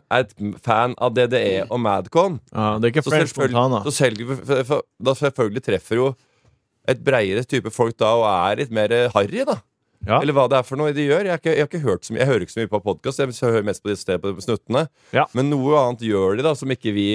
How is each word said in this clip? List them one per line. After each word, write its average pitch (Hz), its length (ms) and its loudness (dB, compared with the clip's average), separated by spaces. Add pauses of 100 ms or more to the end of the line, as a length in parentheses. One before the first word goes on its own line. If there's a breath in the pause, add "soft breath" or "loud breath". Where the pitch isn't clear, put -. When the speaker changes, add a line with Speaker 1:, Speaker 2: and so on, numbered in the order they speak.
Speaker 1:
er 123 140 2
et - 160 -14
m-, 104 180 -6
fan 120 400 0
av 123 160 0
D 123 140 2
D 123 100 -2
E 98 300 0
og 117 120 -4
Madcon. 117 600 0 (100)
Speaker 2:
Ja, 107 300 0
det 117 80 2
er 117 80 0
ikke 151 100 2
Speaker 1:
Så 139 60 -2
Speaker 2:
French 156 180 2
Speaker 1:
selvfølgelig, 127 300 0
Speaker 2:
Montana. 123 240 2
Speaker 1:
så 147 100 -4
selger 117 320 0
vi 131 80 -6
f-, 123 160 -8
f-, 135 220 2
f-, 143 160 -2 (100)
da 131 160 2
selvfølgelig 123 540 -2
treffer 110 320 0
jo 127 80 4 (800)
et 113 160 0
bredere 117 400 0
type 113 280 -4
folk 117 280 -2
da, 113 160 4
og 117 100 2
er 101 380 0
litt 117 100 -8
mer, 107 180 0
eh, 120 200 2
harry 110 340 0
da. 226 140 -2 (480)
Speaker 2:
Ja. 117 120 4
Speaker 1:
Eller 147 160 0
hva 135 160 4
det 135 80 4
er 123 80 0
for 135 120 -6
noe 151 160 0
de 147 120 -2
gjør. 180 200 2
Jeg 180 40 -2
har 165 100 -4
ikke, 160 120 0
jeg 147 100 2
har 143 60 -4
ikke 165 160 -6
hørt 95 220 -2
så 110 60 -10
mye, 127 100 0
jeg 135 80 4
hører 98 140 0
ikke - 100 -12
så 113 80 -4
mye 101 100 -6
på 104 100 0
podcast, 104 380 -4
jeg 123 320 0
hører 107 140 0
mest 98 160 -4
på 104 80 -4
disse 98 140 -6
stedene, 95 300 -2
på 98 100 -14
snuttene. 123 420 -2 (280 soft breath)
Speaker 2:
Ja. 143 120 2 (100)
Speaker 1:
Men 139 160 0
noe 143 260 2
annet 120 280 -2
gjør 98 320 2
de 147 80 0
da, 151 120 0
som 135 140 -4
ikke 110 220 -4
vi 101 180 0